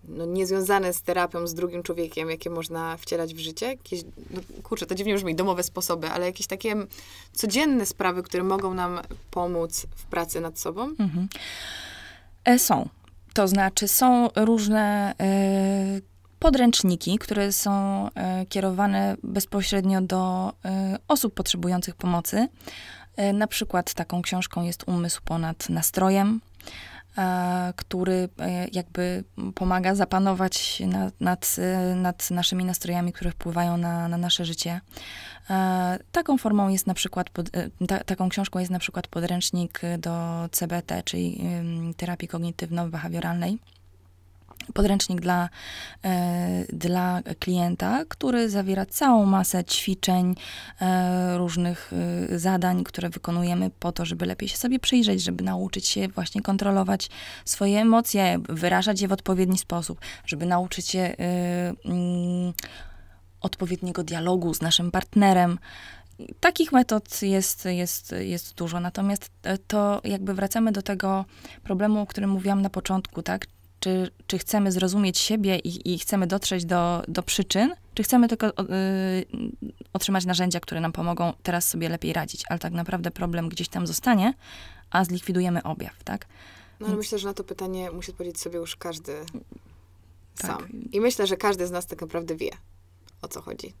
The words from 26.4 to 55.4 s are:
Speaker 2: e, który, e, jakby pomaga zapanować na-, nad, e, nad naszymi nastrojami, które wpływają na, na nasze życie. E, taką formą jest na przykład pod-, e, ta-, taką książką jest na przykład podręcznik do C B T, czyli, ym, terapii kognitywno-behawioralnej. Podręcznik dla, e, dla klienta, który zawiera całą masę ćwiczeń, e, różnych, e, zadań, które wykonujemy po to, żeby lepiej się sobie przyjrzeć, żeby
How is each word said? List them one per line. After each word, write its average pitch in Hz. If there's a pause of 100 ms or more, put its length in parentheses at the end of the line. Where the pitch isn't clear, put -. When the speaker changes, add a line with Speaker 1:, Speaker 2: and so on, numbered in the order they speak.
Speaker 2:
e, 180
który, 185 (100)
e, 180
jakby 180 (300)
pomaga 185
zapanować 190
na-, 185 (100)
nad, 180
e, 185
nad 180
naszymi 180
nastrojami, 175
które 175
wpływają 170
na, 170
na 170
nasze 175
życie. 170 (680)
E, 185 (140)
taką 302
formą 208
jest 190
na 185
przykład -
pod-, -
e, -
ta-, 190
taką 185
książką 190
jest 180
na 180
przykład -
podręcznik 175 (180)
do 165 (400)
C -
B 175
T, -
czyli, - (160)
ym, 165
terapii 175
kognitywno-behawioralnej. 170 (1160)
Podręcznik 196
dla, 175 (560)
e, 180
dla 180 (160)
klienta, 180
który 240
zawiera 190
całą 233
masę 190
ćwiczeń, 185 (460)
e, 180
różnych, 175 (400)
e, 175
zadań, 180
które 175
wykonujemy 175 (100)
po 175
to, 175
żeby 170
lepiej 185
się -
sobie 254
przyjrzeć, 214
żeby 175